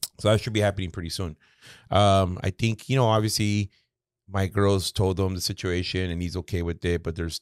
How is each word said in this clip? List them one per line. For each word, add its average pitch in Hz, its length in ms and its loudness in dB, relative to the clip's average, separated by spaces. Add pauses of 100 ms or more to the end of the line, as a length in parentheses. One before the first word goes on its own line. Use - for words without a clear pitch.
(200)
So - 100 0
that 107 120 4
should 117 100 -6
be 110 80 0
happening 98 300 0
pretty 85 200 -8
soon. 85 260 -8 (540)
Um, 95 520 4
I 95 80 -2
think, 113 380 -2
you 131 80 2
know, 127 100 4
obviously 107 640 2 (580)
my 98 180 0
girls 101 440 2
told 95 300 0
him 95 140 -2
the 90 60 -6
situation 90 720 -4
and 85 100 -4
he's 87 160 -6
okay 90 260 -4
with 85 220 -6
it, 87 180 0
but 82 140 -6
there's 82 260 -6